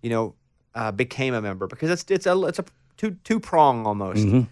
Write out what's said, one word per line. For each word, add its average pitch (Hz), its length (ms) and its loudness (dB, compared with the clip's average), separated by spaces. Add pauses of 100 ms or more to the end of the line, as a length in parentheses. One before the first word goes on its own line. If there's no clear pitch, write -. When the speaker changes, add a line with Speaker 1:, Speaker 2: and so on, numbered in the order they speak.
Speaker 1:
you 117 80 -2
know, 113 240 -2 (400)
uh, 113 160 -4
became 127 420 -2
a 113 80 -2
member? 98 240 -6
Because - 240 -6
it's, 175 220 -2
it's 190 160 0
a, 185 180 2
it's 175 140 -4
a - 60 -8 (320)
two, 208 260 -4
two 220 160 0
prong 131 480 4
almost. 101 360 -2
Speaker 2:
Mm-hmm. 113 180 6 (100)